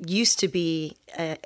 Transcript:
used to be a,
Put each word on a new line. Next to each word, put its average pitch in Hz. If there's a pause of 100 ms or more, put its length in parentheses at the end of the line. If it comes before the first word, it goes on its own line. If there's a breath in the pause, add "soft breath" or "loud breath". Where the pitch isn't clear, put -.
used 202
to 196
be 160 (200)
a, 160